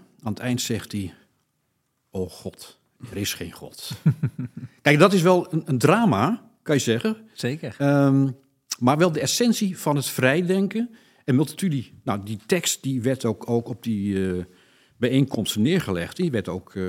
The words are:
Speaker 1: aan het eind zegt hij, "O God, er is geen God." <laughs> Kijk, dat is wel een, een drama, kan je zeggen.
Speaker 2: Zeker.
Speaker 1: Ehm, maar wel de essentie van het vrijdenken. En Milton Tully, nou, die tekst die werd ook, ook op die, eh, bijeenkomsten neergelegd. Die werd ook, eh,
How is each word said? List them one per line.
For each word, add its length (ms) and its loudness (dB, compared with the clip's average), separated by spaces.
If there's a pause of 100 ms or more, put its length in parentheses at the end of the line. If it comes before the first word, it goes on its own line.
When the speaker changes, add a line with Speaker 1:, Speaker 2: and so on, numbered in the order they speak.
(220)
Speaker 1:
aan 100 -6
het 80 -8
eind 220 -4
zegt 300 -6
hij, 220 -8 (960)
"O 180 -6
God, 500 -16 (300)
er 80 -12
is 160 -4
geen 180 -12
God." 400 -16 (400)
<laughs> 500 -12
Kijk, 180 4
dat 140 8
is 80 4
wel 320 4
een, 120 -2
een 120 0
drama, 720 4 (120)
kan 140 0
je 60 4
zeggen. 360 0 (160)
Speaker 2:
Zeker. 440 -6
Speaker 1:
Ehm, 520 4 (500)
maar 180 4
wel 140 4
de 80 -4
essentie 580 0
van 180 0
het 100 -2
vrijdenken. 840 0 (360)
En 100 2
Milton 200 0
Tully, 380 -4 (100)
nou, 200 -4
die 220 -10
tekst 380 -2
die 180 -2
werd 240 -2
ook, 240 -4
ook 200 -2
op 140 -12
die, 540 -2
eh, 60 -6 (540)
bijeenkomsten 640 0
neergelegd. 560 -2
Die 140 -2
werd 180 -4
ook, 260 -10
eh, 140 -4